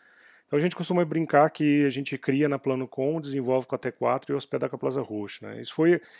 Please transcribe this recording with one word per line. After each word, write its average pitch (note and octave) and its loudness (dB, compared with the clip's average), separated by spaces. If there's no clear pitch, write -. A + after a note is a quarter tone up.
Então C#3+ -2
a D3 2
gente F3 -2
costuma F3 0
brincar D#3 4
que D3 2
a C#3+ 2
gente C3+ -6
cria C#3+ 2
na C#3 -2
Plano C3 -2
Com, D3 -2
desenvolve C3 -2
com - -4
a B2+ -4
T B2+ -4
quatro B2+ -2
e C#3 -2
hospeda C3+ -4
com - -8
a - -12
Plaza C3+ -2
Host, G#2+ -8
né? A2 -12
Isso A#2 -12
foi, E3 4